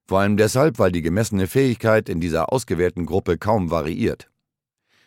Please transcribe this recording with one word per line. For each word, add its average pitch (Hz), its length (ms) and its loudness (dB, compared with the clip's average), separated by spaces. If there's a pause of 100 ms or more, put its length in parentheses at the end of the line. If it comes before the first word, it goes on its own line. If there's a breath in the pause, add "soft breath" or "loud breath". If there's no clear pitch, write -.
Vor 95 140 2
allem 101 160 2
deshalb, 127 420 2
weil 92 120 4
die 87 120 -2
gemessene 95 420 0
Fähigkeit 113 640 0
in 90 100 -4
dieser 82 320 -2
ausgewählten 90 540 -2
Gruppe 90 320 -2
kaum 98 320 0
variiert. 82 600 -4 (760)